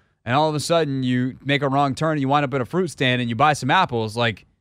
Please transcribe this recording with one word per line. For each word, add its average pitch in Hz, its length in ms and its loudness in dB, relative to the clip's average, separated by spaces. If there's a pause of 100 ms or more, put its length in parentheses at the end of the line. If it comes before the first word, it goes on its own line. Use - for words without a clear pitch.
(240)
and 120 120 -2
all 156 140 2
of 151 60 -2
a 147 40 -4
sudden 147 420 0
you 127 420 -2
make 139 180 0
a 143 80 0
wrong 139 260 0
turn, 156 240 -2
you 135 80 -2
wind 147 160 2
up 135 100 -4
at 135 80 -2
a 113 40 -4
fruit 175 240 -2
stand 123 320 0
and 120 80 -2
you 117 60 -4
buy 147 180 4
some 135 180 -2
apples, 117 460 0
like, 117 280 -2 (160)